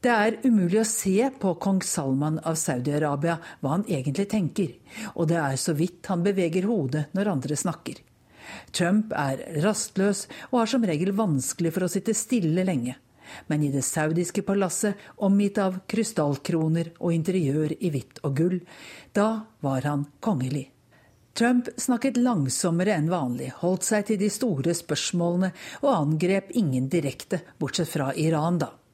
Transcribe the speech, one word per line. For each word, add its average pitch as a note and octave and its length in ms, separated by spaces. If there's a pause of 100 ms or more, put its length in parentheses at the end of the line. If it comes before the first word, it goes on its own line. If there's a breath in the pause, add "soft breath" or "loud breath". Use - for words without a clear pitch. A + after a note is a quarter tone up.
Det B3+ 80
er A3 380
umulig G3+ 340
å A3 80
se G3 380 (160)
på F#3+ 80 (100)
kong F#3+ 240
Salman D3 540 (100)
av D#3+ 80
Saudi-Arabia C#3+ 760 (260 loud breath)
hva C#3 140
han G3 100
egentlig D3+ 480
tenker, F#3 380 (420 loud breath)
og C#3 160
det E3+ 80
er C#3 240
så E3+ 160
vidt - 320
han F3 160
beveger F#3 400
hodet D3+ 380 (100)
når G3 220
andre C3 260
snakker. - 380 (760 loud breath)
Trump G#3 400
er C3+ 300 (180)
rastløs G3 640 (240 loud breath)
og - 160
har A3 100
som A#3 160
regel F3 240
vanskelig E3+ 640
for F3+ 80
å F3 80
sitte G#3 240
stille F#3 480
lenge. C#3+ 320 (560 loud breath)
Men D3+ 80
i D3 160
det C3 80
saudiske E3+ 640
palasset, G3 480 (240 loud breath)
omgitt G3+ 400
av F#3 220 (100)
krystallkroner E3 1040
og F3 220
interiør D#3 580
i E3+ 160
hvitt - 320
og C#3 160
gull, F3+ 180 (540 loud breath)
da G#3+ 320 (160)
var C3+ 240
han C#3+ 240 (160)
kongelig. C3+ 460 (680 soft breath)
Trump B3 400
snakket A#3+ 480
langsommere F3+ 720
enn D#3 160
vanlig, C3 480
holdt F3+ 320
seg G#3 160
til G#3 160
de G#3 80
store E3 480
spørsmålene F3 720 (320 loud breath)
og C#4 80
angrep F3 640
ingen C3+ 320
direkte, D3+ 560 (160 loud breath)
bortsett D#3 380
fra C3+ 180
Iran D#3+ 480
da. - 80 (220)